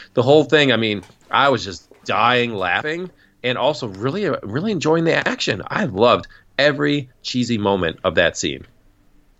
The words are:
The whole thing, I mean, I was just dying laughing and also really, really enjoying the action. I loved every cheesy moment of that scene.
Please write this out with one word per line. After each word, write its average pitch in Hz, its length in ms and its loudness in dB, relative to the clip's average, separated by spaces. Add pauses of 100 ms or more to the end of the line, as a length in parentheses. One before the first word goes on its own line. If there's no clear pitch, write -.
(120)
The 127 100 2
whole 143 220 6
thing, 147 280 4
I 113 40 4
mean, 107 260 -2 (280)
I 131 180 4
was 113 160 0
just 92 260 -12 (140)
dying 117 500 0
laughing 127 560 -4 (320)
and 123 140 -2
also 131 320 -2
really, 135 400 -4 (140)
really 151 300 -6
enjoying 165 320 0
the 147 220 0
action. 143 400 -4
I - 200 -4
loved 107 400 2 (320)
every 147 500 0 (140)
cheesy 120 340 -2
moment 98 480 0
of 87 120 0
that 85 200 2
scene. 69 300 -6 (720)